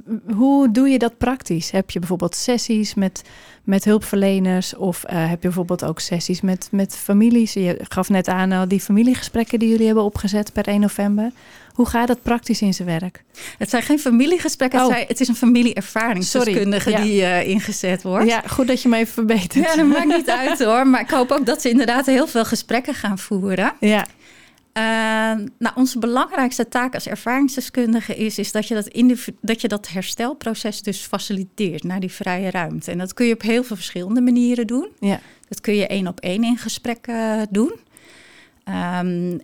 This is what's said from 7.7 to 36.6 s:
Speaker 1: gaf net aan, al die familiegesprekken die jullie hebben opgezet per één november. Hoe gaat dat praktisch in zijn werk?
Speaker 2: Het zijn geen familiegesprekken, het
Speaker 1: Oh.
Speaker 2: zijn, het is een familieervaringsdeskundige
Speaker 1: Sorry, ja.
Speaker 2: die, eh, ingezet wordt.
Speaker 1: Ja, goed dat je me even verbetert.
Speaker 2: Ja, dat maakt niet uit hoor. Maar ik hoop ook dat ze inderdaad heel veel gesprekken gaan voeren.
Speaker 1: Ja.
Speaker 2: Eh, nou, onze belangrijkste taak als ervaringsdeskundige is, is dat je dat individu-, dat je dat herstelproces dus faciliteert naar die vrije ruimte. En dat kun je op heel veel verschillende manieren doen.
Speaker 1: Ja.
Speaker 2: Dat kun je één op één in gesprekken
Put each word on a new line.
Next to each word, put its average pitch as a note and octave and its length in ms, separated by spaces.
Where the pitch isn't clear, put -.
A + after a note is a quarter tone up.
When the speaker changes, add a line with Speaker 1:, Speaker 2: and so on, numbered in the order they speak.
Speaker 1:
gaf F#3 200
net F#3+ 200
aan, F#3+ 240
al F#3 160
die G3 120
familiegesprekken A3+ 800
die A3+ 100
jullie A3+ 180
hebben A3 180
opgezet G#3 480
per G#3 140
één G#3 140
november. G#3 500
Hoe B3 120
gaat A#3+ 220
dat A#3+ 140
praktisch A#3 400
in G3 120
zijn F3+ 140
werk? F3 360
Speaker 2:
Het G3+ 120
zijn A#3 120
geen D4 160
familiegesprekken, C4+ 800
het B3+ 100
Speaker 1:
Oh. A#3+ 60
Speaker 2:
zijn, A#3+ 140
het - 120
is B3+ 80
een A#3+ 80
familieervaringsdeskundige A3 1500
Speaker 1:
Sorry, G#3+ 140
ja. G#3+ 60
Speaker 2:
die, G3+ 140
eh, F3+ 240
ingezet F#3+ 540
wordt. F#3 260
Speaker 1:
Ja, A3+ 120
goed - 260
dat B3+ 160
je B3+ 60
me A#3 80
even A3+ 160
verbetert. A3+ 520
Speaker 2:
Ja, D#4+ 120
dat D#4 100
maakt D4+ 300
niet E4 140
uit C4 340
hoor. A#3 220
Maar B3+ 140
ik A3+ 100
hoop B3+ 200
ook C#4 160
dat C4+ 160
ze C4 60
inderdaad A#3+ 380
heel C4+ 200
veel A3+ 180
gesprekken A#3+ 500
gaan G3+ 240
voeren. F#3+ 600
Speaker 1:
Ja. G#3 260
Speaker 2:
Eh, A3 100
nou, A3+ 160
onze B3+ 240
belangrijkste B3+ 720
taak B3+ 260
als B3 120
ervaringsdeskundige A#3+ 1080
is, A3 220
is G3+ 140
dat G#3+ 160
je A#3+ 60
dat G#3 120
individu-, B3 540
dat A3+ 200
je - 80
dat G3+ 200
herstelproces A3 920
dus G3 180
faciliteert F#3+ 840
naar F#3 160
die F#3 120
vrije F#3 380
ruimte. D#3+ 400
En E3+ 80
dat F#3 160
kun B3 120
je A#3 80
op A3+ 80
heel A#3 220
veel A3+ 120
verschillende F#3 440
manieren A#3+ 460
doen. B3+ 220
Speaker 1:
Ja. G3 200
Speaker 2:
Dat - 120
kun G#3 140
je G#3 120
één G3 200
op F3 140
één F#3+ 240
in A#3 140
gesprekken A3+ 920